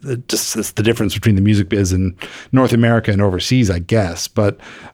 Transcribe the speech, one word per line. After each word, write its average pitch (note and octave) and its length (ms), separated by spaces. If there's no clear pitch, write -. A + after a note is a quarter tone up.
it B2+ 240
just, - 300
it's G#2 140
the G#2 120
difference A2 300
between G#2 220
the F#2+ 60
music G2+ 280
biz G2 240
in F#2 240
North C3 220
America A#2 360
and G2 120
overseas, G2+ 480
I F2 100
guess. F2+ 480
But, G#2 320